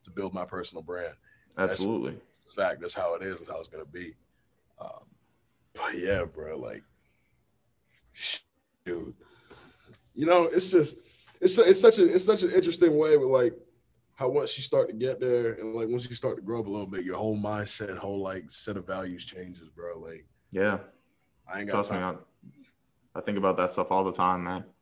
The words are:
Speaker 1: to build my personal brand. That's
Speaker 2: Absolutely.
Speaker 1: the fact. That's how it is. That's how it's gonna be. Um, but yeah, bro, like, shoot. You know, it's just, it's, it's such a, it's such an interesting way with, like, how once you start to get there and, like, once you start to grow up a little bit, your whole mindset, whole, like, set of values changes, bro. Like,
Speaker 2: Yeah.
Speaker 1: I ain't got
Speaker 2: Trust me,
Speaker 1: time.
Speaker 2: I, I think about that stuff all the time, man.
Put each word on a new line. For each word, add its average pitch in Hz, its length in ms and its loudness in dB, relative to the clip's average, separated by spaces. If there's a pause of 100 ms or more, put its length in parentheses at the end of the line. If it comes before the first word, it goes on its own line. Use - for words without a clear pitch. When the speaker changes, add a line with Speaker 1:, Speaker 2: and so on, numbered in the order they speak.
Speaker 1:
to - 80 -20
build 95 220 -10
my 92 120 -8
personal 87 380 -12
brand. 87 320 -10 (400)
That's 92 180 0
Speaker 2:
Absolutely. 92 380 -4 (340)
Speaker 1:
the - 80 -20
fact. 90 260 -2
That's 87 140 -6
how 87 220 -4
it 87 80 -8
is. 95 160 -10
That's 82 100 -20
how 82 100 -10
it's 80 80 -16
gonna 78 160 -16
be. 80 300 -16 (680)
Um, - 240 -18 (720)
but - 240 -8
yeah, 92 260 -2
bro, 78 340 -12
like, 55 260 -14 (1300)
shoot. - 1000 -12 (1000)
You 131 100 -4
know, 175 200 6
it's 180 240 0
just, 160 280 2 (440)
it's, 185 160 10
it's 196 220 10
such 220 200 10
a, 180 140 10
it's 185 120 4
such 202 180 4
an 175 80 2
interesting 165 460 4
way 156 200 6
with, 131 120 4
like, 127 240 4 (600)
how 131 140 -2
once 135 280 -2
you 135 60 -8
start 135 260 2
to 110 60 -10
get 123 240 -4
there 120 340 0
and, 110 220 -8
like, 113 120 -4
once 120 220 -4
you 120 60 -10
start 120 220 -4
to - 40 -14
grow 110 180 -6
up 107 80 -4
a - 20 -10
little 101 180 -6
bit, 95 160 -8
your 90 140 -6
whole 107 200 -4
mindset, 104 600 -6
whole, 98 240 -8
like, 95 280 -10
set - 280 -10
of 90 100 -14
values 92 380 -10
changes, 90 440 -18
bro. 85 300 -14
Like, 82 260 -18 (260)
Speaker 2:
Yeah. 98 280 -2 (720)
Speaker 1:
I 95 80 -10
ain't 104 80 -8
got 98 80 -6
Speaker 2:
Trust 101 160 -2
me, 95 80 -4
Speaker 1:
time. 92 180 -6 (1000)
Speaker 2:
I, - 40 -8
I - 20 -12
think 101 160 -4
about 95 200 0
that 92 140 0
stuff 92 200 -4
all 95 120 2
the 95 80 -2
time, 90 320 0
man. 90 200 -8 (180)